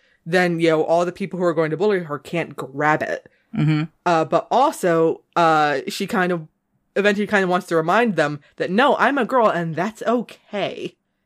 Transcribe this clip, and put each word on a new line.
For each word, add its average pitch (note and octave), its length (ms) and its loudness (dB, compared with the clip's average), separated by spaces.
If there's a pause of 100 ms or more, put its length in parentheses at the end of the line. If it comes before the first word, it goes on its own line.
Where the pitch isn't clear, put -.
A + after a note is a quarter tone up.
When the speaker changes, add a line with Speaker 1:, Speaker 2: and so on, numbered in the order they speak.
(260)
Speaker 1:
then, F3 340 0
you E3 100 2
know, D#3 140 2
all E3+ 220 2
the F3+ 80 -4
people F3+ 260 -8
who F3+ 60 0
are E3+ 80 2
going D#3 180 0
to D3+ 60 -4
bully G3+ 260 0
her D3 160 -8
can't - 380 -8
grab D3 440 0
it. - 280 -6 (260)
Speaker 2:
Mm-hmm. D#3 300 2 (200)
Speaker 1:
Uh, E3 200 2
but E3 260 -2
also, F3+ 680 2 (140)
uh, D3+ 520 2
she - 180 -6
kind F3+ 260 -2
of, E3 160 -6 (480)
eventually G3+ 300 2
kind G3 180 2
of F3+ 60 0
wants F3+ 180 0
to F3 80 0
remind F#3 400 2
them D3 240 0 (180)
that, D3 120 -4
"No, A#3 280 4
I'm B3+ 200 2
a A#3+ 80 0
girl A#3+ 240 2
and E3 260 -4
that's F#3+ 280 -6
okay." G3+ 920 -6 (300)